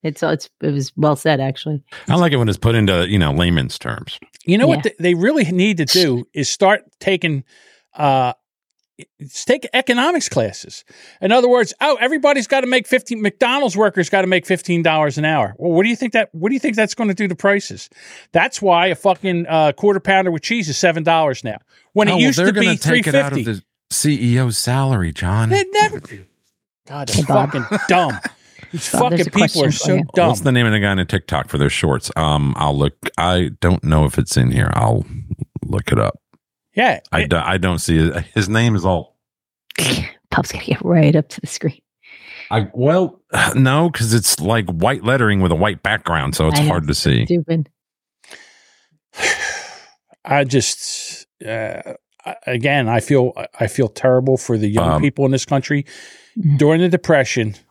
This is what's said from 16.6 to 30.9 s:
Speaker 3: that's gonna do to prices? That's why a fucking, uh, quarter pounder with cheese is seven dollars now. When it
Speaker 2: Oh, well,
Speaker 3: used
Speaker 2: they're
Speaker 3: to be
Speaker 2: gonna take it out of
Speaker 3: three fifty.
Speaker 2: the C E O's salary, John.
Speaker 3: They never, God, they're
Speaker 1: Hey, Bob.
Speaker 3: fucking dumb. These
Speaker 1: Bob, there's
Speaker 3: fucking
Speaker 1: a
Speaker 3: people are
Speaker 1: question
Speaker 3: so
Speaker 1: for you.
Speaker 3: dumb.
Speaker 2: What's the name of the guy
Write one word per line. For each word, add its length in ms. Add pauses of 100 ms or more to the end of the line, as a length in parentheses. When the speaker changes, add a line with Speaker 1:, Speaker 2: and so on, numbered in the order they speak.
Speaker 3:
that's 200
gonna 180
do 160
to 60
prices? 540 (440)
That's 280
why 260
a 80
fucking, 520
uh, 240
quarter 300
pounder 300
with 100
cheese 260
is 100
seven 260
dollars 420
now. 140 (340)
When 160
it 20
Speaker 2:
Oh, 40
well, 80
Speaker 3:
used 160
Speaker 2:
they're 80
Speaker 3:
to 120
be 60
Speaker 2:
gonna 120
take 300
it 80
out 160
of 60
Speaker 3:
three 80
fifty. 140
Speaker 2:
the 60 (300)
C 380
E 80
O's 160
salary, 560
John. 340
Speaker 3:
They 240
never, 300 (840)
God, 220
they're 80
Speaker 1:
Hey, 100
Bob. 280
Speaker 3:
fucking 340
dumb. 320 (520)
These 200
Speaker 1:
Bob, 200
there's 140
Speaker 3:
fucking 20
Speaker 1:
a 200
Speaker 3:
people 140
are 40
Speaker 1:
question 60
Speaker 3:
so 140
Speaker 1:
for 120
you. 60 (120)
Speaker 3:
dumb. 140
Speaker 2:
What's 120
the 100
name 140
of 60
the 80
guy 140